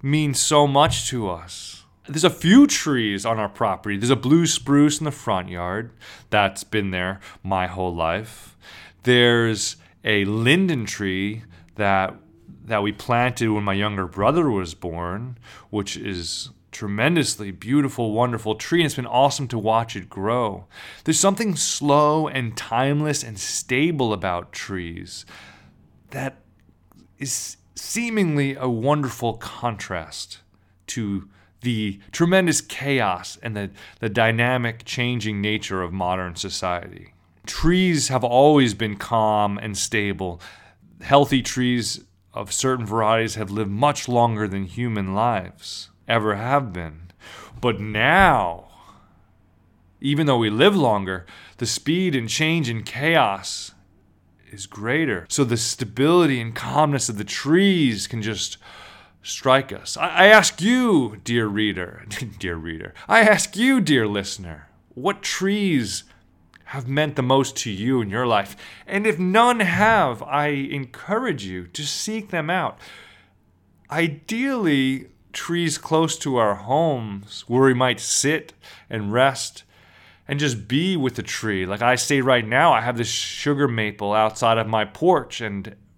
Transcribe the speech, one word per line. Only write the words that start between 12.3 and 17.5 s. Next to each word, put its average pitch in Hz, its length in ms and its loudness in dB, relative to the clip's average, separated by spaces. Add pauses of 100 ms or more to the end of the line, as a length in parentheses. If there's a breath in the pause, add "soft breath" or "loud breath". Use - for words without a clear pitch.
that 107 180 0
we 104 100 0
planted 120 580 0
when 104 140 0
my 98 100 0
younger 101 320 -2
brother 131 440 2
was 92 240 -4
born, 90 640 -8 (320 loud breath)
which 101 260 -4
is 90 540 -8 (220)
tremendously 110 800 -2